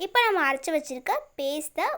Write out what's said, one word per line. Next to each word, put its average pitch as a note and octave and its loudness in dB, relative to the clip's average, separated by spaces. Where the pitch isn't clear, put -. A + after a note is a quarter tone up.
இப்போ A#4+ 2
நம்ம G4 2
அரைச்சி C4+ -2
வச்சிருக்க C4+ -2
பேஸ்ட்டை D4 -4